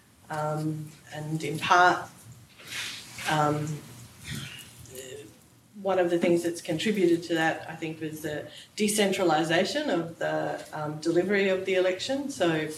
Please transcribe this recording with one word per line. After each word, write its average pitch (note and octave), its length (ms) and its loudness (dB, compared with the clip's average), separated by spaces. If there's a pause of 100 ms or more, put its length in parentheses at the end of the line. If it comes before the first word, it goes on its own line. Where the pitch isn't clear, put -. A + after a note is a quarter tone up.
(300)
um, D#3 600 -4 (240)
and D#3 300 -6
in D3 160 -4
part, - 480 6 (1200)
um, D3+ 380 2 (2250)
one F#3+ 180 2
of F3 100 4
the E3+ 80 2
things E3+ 260 4
that's E3+ 180 -4
contributed E3+ 600 2
to E3+ 120 -2
that, D#3+ 340 2
I D#3+ 60 -10
think, D#3+ 240 -8
was D#3 220 -8
the D3+ 260 -6 (300)
decentralisation G3 1160 2
of E3 240 -2
the, D#3 540 -2
um, D3+ 300 -6
delivery F#3+ 480 2
of F#3+ 160 0
the F#3+ 100 0
election, F#3 540 0
so D#3 480 0